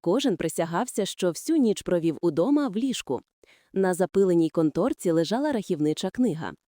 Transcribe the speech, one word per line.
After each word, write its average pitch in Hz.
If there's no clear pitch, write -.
Кожен 220
присягався, 170
що -
всю 311
ніч 226
провів 165
удома 233
в 185
ліжку. 226
На 190
запиленій 175
конторці 170
лежала 202
рахівнича 175
книга. 160